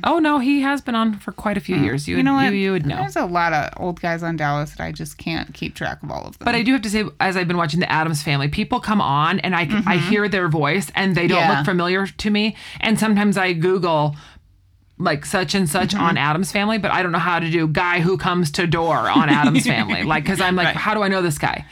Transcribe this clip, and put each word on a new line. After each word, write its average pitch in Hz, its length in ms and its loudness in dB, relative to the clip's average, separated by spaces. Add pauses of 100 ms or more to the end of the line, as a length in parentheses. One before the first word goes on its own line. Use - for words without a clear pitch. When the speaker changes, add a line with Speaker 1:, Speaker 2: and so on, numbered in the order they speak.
Speaker 1:
Oh, 320 140 2
no, 294 200 2
he 277 220 2
has 277 180 0
been 240 160 -4
on 226 200 2
for 202 180 -12
quite 208 240 -4
a - 20 0
few - 160 -4
Speaker 2:
Mm. 139 80 4
Speaker 1:
years. 143 240 -2
You 175 100 0
Speaker 2:
You - 60 4
know 277 120 4
Speaker 1:
would, 269 100 4
Speaker 2:
what? 202 80 2
Speaker 1:
you, 196 60 0
you 190 120 2
would 180 140 0
know. 151 120 -2
Speaker 2:
There's - 200 -4
a 285 80 0
lot 175 260 0
of 151 260 -2
old 175 220 -6
guys 170 240 -4
on 165 140 -4
Dallas 147 380 -2
that 147 80 -10
I 160 100 -8
just 151 240 -12
can't - 360 -8
keep - 220 -10
track - 280 -8
of 147 80 -10
all - 160 -8
of - 100 -18
them. - 80 -18
Speaker 1:
But 240 100 0
I 226 60 0
do 220 100 2
have 254 120 2
to 220 60 -6
say, 214 140 0 (160)
as 180 160 0
I've 190 120 0
been 175 100 0
watching 165 240 0
The - 100 0
Addams 156 300 0
Family, 143 260 0
people - 320 -2
come 208 220 0
on 151 400 0
and 185 140 -2
I, 170 60 2
I 175 40 0
Speaker 2:
Mm-hmm. 175 440 0
Speaker 1:
hear 208 200 2
their 185 180 0
voice 156 480 0
and 190 200 2
they 175 120 2
don't 175 120 4
Speaker 2:
Yeah. 160 180 2
Speaker 1:
look 143 80 0
familiar 180 400 0
to - 240 -6
me. 208 260 0 (240)
And 220 200 2
sometimes 208 380 2
I 185 160 2
Google, 165 600 2 (840)
like, 160 240 -2
such - 300 -2
and 190 140 2
such 185 240 0
Speaker 2:
Mm-hmm. 196 100 -2
Speaker 1:
on 170 140 2
Addams 151 340 0
Family, 214 260 0
but 196 140 -2
I 180 100 2
don't 175 120 0
know 175 60 0
how 175 200 0
to 165 100 -2
do 160 200 2
guy 175 320 0
who 180 160 2
comes 175 340 0
to 175 160 0
door 156 420 2
on 127 200 4
Addams 147 360 4
Speaker 2:
<laughs> - 0 -
Speaker 1:
Family. 90 380 -2
Like, 156 220 0
'cause 190 160 0
I'm 185 160 2
like, 175 100 2
Speaker 2:
Right. - 80 0
Speaker 1:
"How 202 180 -2
do 214 100 0
I 196 40 0
know 190 140 0
this 170 160 0
guy?" - 340 -4